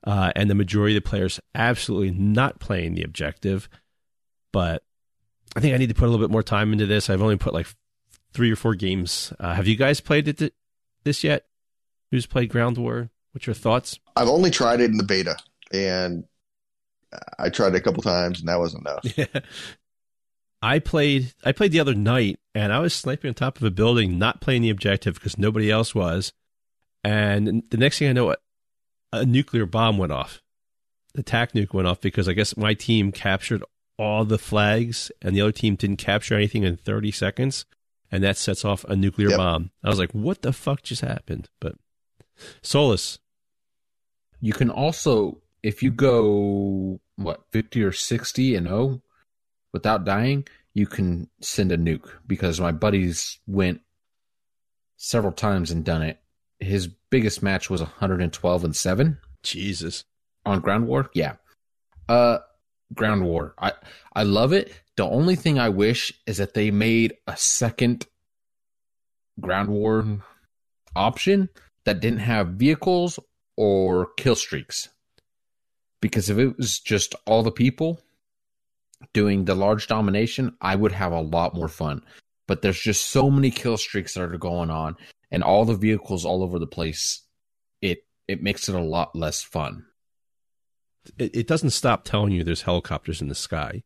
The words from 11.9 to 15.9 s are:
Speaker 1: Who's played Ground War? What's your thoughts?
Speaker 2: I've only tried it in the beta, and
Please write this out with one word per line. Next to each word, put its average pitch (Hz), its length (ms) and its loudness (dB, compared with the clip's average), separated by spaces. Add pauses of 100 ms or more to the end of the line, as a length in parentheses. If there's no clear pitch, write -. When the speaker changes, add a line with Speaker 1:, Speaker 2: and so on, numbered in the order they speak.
Speaker 1:
Who's 123 160 -2
played 123 220 0
Ground 120 280 0
War? 120 320 -4 (220)
What's - 160 -10
your 113 80 -2
thoughts? - 440 0 (160)
Speaker 2:
I've 120 140 4
only 170 220 4
tried 120 280 4
it 120 120 6
in 107 60 2
the 104 60 0
beta, 95 320 0 (380)
and 92 500 -2 (1160)